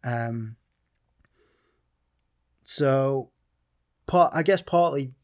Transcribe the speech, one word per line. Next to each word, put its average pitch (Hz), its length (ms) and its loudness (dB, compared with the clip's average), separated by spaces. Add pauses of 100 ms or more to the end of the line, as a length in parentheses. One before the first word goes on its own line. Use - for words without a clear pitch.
Um, 117 540 -6 (2000)
so, 135 680 0 (760)
part, 175 280 4
I 160 80 0
guess 175 200 2
partly 143 500 0 (100)